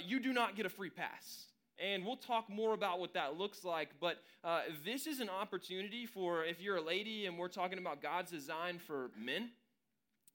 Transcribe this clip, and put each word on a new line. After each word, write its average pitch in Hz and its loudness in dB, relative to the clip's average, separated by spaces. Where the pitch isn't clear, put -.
you 233 2
do 254 2
not 220 4
get 208 2
a - 2
free 180 -4
pass. - -8
And 190 2
we'll 247 0
talk 226 0
more 220 4
about 196 2
what 175 -2
that 156 2
looks 202 -4
like, 160 0
but, 170 2
uh, 165 4
this 254 -2
is 277 -2
an 220 0
opportunity 196 -4
for, 175 2
if 170 0
you're 196 2
a 160 2
lady 208 0
and 175 -2
we're 180 0
talking 185 -2
about 160 -4
God's 175 0
design 165 -2
for 131 -4
men, 147 -2